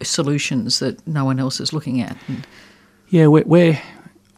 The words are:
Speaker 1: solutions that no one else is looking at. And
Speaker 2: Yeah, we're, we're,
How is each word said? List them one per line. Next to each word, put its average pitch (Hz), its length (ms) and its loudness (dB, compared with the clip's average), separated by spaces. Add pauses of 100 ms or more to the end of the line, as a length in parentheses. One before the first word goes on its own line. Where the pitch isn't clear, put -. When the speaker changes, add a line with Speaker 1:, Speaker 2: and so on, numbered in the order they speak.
Speaker 1:
solutions 139 760 -4
that - 300 -6
no 151 160 -2
one 131 160 -2
else 131 180 -4
is - 140 -6
looking 135 280 -4
at. - 160 -8 (120)
And 131 180 -8 (600)
Speaker 2:
Yeah, 160 180 4
we're, 151 180 6
we're, 165 380 4 (560)